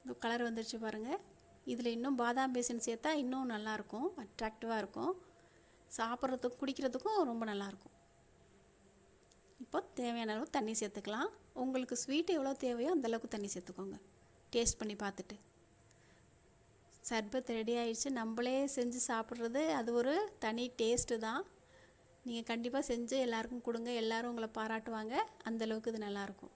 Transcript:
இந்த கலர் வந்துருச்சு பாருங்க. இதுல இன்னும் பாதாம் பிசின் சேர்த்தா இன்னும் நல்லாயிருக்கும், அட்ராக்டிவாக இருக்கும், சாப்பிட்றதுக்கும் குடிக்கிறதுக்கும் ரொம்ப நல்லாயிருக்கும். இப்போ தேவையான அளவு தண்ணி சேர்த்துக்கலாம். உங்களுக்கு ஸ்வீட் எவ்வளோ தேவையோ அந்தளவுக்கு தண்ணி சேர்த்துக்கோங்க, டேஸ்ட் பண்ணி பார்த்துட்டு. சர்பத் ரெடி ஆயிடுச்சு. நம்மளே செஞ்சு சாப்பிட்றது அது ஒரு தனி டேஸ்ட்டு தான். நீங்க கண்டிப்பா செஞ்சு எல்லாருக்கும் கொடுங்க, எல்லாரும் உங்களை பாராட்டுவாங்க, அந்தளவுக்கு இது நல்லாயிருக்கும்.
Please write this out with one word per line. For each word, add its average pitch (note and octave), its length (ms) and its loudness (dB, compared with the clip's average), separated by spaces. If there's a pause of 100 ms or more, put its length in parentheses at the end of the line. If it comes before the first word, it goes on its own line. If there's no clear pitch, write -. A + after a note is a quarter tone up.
இந்த B3 180 -8
கலர் A#3+ 280 0
வந்துருச்சு A3+ 320 -4
பாருங்க. A3 400 -2 (460)
இதுல A#3+ 200 -2
இன்னும் A#3+ 300 2
பாதாம் B3 360 4
பிசின் A#3+ 340 2
சேர்த்தா A#3 260 0 (100)
இன்னும் B3+ 280 0
நல்லாயிருக்கும், G#3+ 580 -2 (160)
அட்ராக்டிவாக A3 540 -4
இருக்கும், A#3+ 360 -2 (840)
சாப்பிட்றதுக்கும் B3 640 0
குடிக்கிறதுக்கும் C4+ 720 0
ரொம்ப A#3 140 -2
நல்லாயிருக்கும். G3+ 500 -6 (1600)
இப்போ D4 200 -2 (140)
தேவையான A#3 380 0
அளவு A3 180 -2
தண்ணி A3 220 0
சேர்த்துக்கலாம். A3 600 2 (220)
உங்களுக்கு B3+ 420 0
ஸ்வீட் D4 340 4
எவ்வளோ C#4 240 4
தேவையோ B3+ 420 2
அந்தளவுக்கு A#3 400 2
தண்ணி G3+ 180 -2
சேர்த்துக்கோங்க, F#3+ 440 -6 (560)
டேஸ்ட் A#3 260 4
பண்ணி G#3 160 -4
பார்த்துட்டு. G3+ 400 -4 (1700)
சர்பத் A#3 480 0
ரெடி A3 180 2
ஆயிடுச்சு. A#3 340 0
நம்மளே B3 560 2
செஞ்சு B3 420 0
சாப்பிட்றது A#3 600 0
அது A#3+ 260 2
ஒரு C#4+ 460 4
தனி A#3+ 380 -2
டேஸ்ட்டு A#3+ 400 2
தான். A3+ 280 -2 (800)
நீங்க A#3 160 -4 (100)
கண்டிப்பா A#3+ 280 0
செஞ்சு A#3+ 460 0
எல்லாருக்கும் A#3 420 -2
கொடுங்க, A3+ 240 -2
எல்லாரும் A3+ 420 0
உங்களை A3+ 160 -2 (100)
பாராட்டுவாங்க, A3 540 -2 (360)
அந்தளவுக்கு A3 380 0
இது A3+ 200 -2
நல்லாயிருக்கும். G3+ 480 -6